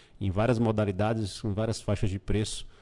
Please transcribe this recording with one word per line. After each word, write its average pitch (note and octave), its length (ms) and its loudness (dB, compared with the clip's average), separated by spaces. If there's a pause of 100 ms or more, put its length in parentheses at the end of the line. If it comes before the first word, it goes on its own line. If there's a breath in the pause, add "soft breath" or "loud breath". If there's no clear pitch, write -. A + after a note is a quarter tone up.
(200 soft breath)
em G2+ 100 0
várias A2 280 4
modalidades, G#2+ 840 0
com G#2 140 -2
várias A2 260 -2
faixas G2+ 300 0
de G2 80 -4
preço, - 480 -2 (160 soft breath)